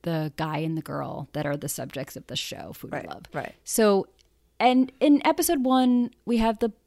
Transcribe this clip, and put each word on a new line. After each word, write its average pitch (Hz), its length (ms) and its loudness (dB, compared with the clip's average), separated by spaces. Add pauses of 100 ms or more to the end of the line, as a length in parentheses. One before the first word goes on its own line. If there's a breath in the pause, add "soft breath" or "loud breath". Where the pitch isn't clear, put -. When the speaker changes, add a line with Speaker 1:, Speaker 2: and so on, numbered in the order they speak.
Speaker 1:
the 160 340 -4
guy 156 220 -4
and 160 200 -2
the 156 40 -6
girl 143 500 -8
that 147 140 -6
are 143 100 -2
the 151 120 -8
subjects - 480 -10
of - 120 -16
the 123 80 -8
show, - 380 -10
Food - 180 -14
Speaker 2:
Right, 143 120 -8
Speaker 1:
and - 80 -12
Love. - 100 -14 (120)
Speaker 2:
right. - 200 -8 (100)
Speaker 1:
So, 202 420 2 (520)
and 254 320 4 (100)
in 285 260 6
episode 311 380 2
one, 254 460 4 (140)
we 240 140 0
have 220 220 2
the 226 120 0 (140)